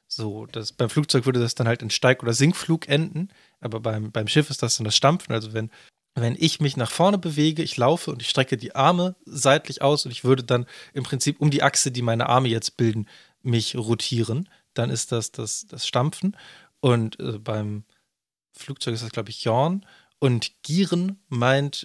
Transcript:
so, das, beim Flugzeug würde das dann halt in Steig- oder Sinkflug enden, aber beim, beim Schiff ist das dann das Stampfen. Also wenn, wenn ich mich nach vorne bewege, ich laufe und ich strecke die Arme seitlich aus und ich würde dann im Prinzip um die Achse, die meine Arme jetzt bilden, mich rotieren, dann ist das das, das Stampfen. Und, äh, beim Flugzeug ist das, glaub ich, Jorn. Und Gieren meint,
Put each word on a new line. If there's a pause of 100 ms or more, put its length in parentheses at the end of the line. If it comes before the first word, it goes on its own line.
so,
das,
beim
Flugzeug
würde
das
dann
halt
in
Steig-
oder
Sinkflug
enden, (320)
aber
beim,
beim
Schiff
ist
das
dann
das
Stampfen.
Also
wenn, (440)
wenn
ich
mich
nach
vorne
bewege,
ich
laufe
und
ich
strecke
die
Arme
seitlich
aus
und
ich
würde
dann (280)
im
Prinzip
um
die
Achse,
die
meine
Arme
jetzt
bilden, (340)
mich
rotieren, (260)
dann
ist
das
das,
das
Stampfen. (420)
Und,
äh,
beim (760)
Flugzeug
ist
das,
glaub
ich,
Jorn. (360)
Und
Gieren (100)
meint,